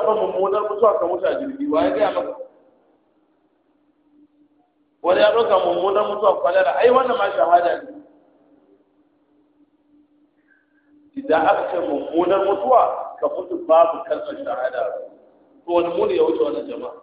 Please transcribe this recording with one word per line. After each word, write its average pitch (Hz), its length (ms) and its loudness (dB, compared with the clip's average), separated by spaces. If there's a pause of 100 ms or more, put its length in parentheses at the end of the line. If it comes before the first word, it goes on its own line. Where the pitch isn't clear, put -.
fa 214 100 2
mummunar 190 540 -2
mutuwa 202 300 2
ka 175 80 -2
mutu 180 200 -4
a 147 80 -2
jirgi, 139 320 -8
wa 156 160 0
ya 190 80 0
gaya 202 200 -2
maka? - 240 -6 (2750)
Wani 180 180 2
ya 208 140 6
ɗauka 208 300 2
mummunar 190 420 0
mutuwa 202 340 0
kwalara, 180 380 4
ai 233 100 6
wannan 254 280 2
ma 202 180 0
shahada - 480 4
ne. - 80 -16 (3250)
Idan 160 300 0
aka 202 260 2
ce 175 80 -4
mummunar 170 680 0
mutuwa, - 760 0
ka 151 80 -2
mutu 180 280 -6 (120)
babu 160 400 4
kalmar 147 280 -6 (100)
shahada. 127 380 -6 (840)
To, 170 60 -2
wani 170 140 2 (100)
muni 185 200 0
ya 160 60 2
wuce - 200 0
wannan, - 260 -4
jama'a? 120 340 -12